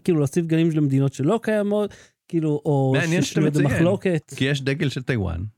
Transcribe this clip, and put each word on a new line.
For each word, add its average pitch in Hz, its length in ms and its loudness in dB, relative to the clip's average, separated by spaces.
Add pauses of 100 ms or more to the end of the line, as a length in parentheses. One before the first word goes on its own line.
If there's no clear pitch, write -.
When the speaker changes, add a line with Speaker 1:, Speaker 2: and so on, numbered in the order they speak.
Speaker 1:
כאילו, 170 140 2
להוסיף 156 280 0
דגלים 160 260 2
למדינות 139 420 2
שלא 180 300 0
קיימות, 208 500 -2 (340)
כאילו, 156 380 -2
או 135 320 2
Speaker 2:
מעניין 170 240 0
שאתה 269 100 -2
Speaker 1:
ששנויות 156 220 0
Speaker 2:
מציין, 147 160 2
Speaker 1:
במחלוקת. 175 680 0
Speaker 2:
כי 139 80 0
יש 139 160 -2
דגל 139 280 -2
של 131 140 -6
טיואן 92 400 -2 (140)